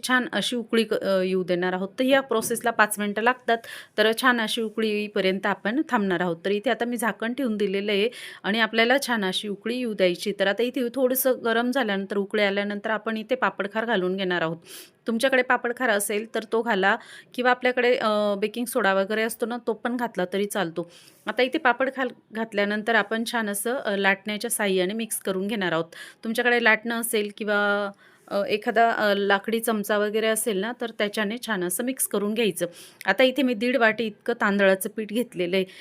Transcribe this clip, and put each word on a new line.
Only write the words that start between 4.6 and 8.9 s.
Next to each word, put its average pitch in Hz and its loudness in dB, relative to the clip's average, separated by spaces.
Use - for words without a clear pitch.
उकळी 220 -2
येईपर्यंत 208 0
आपण 208 0
थांबणार 196 0
आहोत. 175 0
तर 196 0
इथे 208 0
आता 226 -2
मी 240 -4
झाकण 226 -4
ठेवून 240 -2
दिलेलं 202 -2
आहे 202 2
आणि 214 0
आपल्याला 226 4